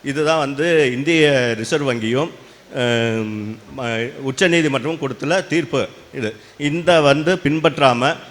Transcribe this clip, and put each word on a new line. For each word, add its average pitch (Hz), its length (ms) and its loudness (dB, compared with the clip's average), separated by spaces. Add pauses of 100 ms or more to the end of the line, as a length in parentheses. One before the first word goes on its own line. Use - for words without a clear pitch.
இதுதான் 151 360 0
வந்து 147 540 2
இந்திய 143 640 2
ரிசர்வ் 139 320 -2
வங்கியும், 120 400 -2 (460)
அம், 113 840 -2 (180)
ம-, 120 340 -4 (160)
உச்சநீதிமன்றமும் 156 720 0
கொடுத்துள்ள 147 420 -2
தீர்ப்பு. 147 460 -2 (260)
இது, 110 220 -6 (220)
இந்த 160 440 2
வந்து 151 340 2
பின்பற்றாம 143 800 2 (160)